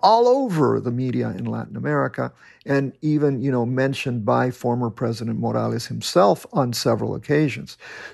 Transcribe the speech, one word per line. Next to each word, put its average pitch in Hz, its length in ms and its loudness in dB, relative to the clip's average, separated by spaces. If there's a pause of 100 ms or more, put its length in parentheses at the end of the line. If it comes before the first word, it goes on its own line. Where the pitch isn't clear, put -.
all 226 260 6
over 175 500 2
the 113 140 -4
media 123 380 -2
in 107 160 -8
Latin 113 300 -6
America 131 560 -2 (320)
and 139 280 0 (100)
even, 147 380 2
you 135 100 0
know, 123 160 0
mentioned 127 580 -2
by 123 260 2
former 120 400 -2
President 113 500 -4
Morales 113 460 -2
himself 165 640 2
on 127 200 0
several 113 420 0
occasions. 135 640 -2 (380)